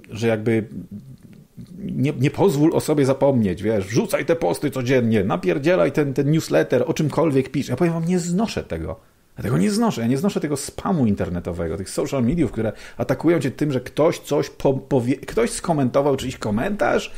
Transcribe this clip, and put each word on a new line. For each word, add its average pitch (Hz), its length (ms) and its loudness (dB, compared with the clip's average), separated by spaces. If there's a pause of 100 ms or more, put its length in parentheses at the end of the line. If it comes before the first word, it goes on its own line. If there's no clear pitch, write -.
że 107 180 -4
jakby 110 400 2 (1080)
nie, - 420 -2
nie 131 120 2
pozwól 165 420 4
o 135 60 2
sobie 151 260 2
zapomnieć, 123 580 2
wiesz, 104 220 0
wrzucaj 143 400 0
te 247 100 2
posty 175 360 -2
codziennie, 120 520 2
napierdzielaj 170 680 2
ten, 139 220 0
ten 143 180 2
newsletter, 151 560 2
o 160 60 0
czymkolwiek 143 560 2
pisz. - 200 -4
Ja 120 60 -2
powiem 170 180 2
wam, 165 120 -2
nie 180 140 2
znoszę 175 440 -2
tego. 80 360 -8 (380)
Ja 110 60 -8
tego 120 140 0
nie 202 140 2
znoszę. 202 300 0
Ja 113 60 0
nie 131 100 2
znoszę 190 220 0
tego 147 180 -2
spamu - 480 -2
internetowego, 87 720 -2
tych 95 120 -8
social 143 340 -2
mediów, 139 280 0
które 110 200 -2 (260)
atakują 147 420 0
cię 135 120 -2
tym, 151 200 -2
że 127 100 -2
ktoś - 380 0
coś 147 300 -2
po-, - 240 0
powie-, 131 520 -2
ktoś 226 240 0
skomentował 143 640 0
czyjś 131 220 -6
komentarz 127 800 0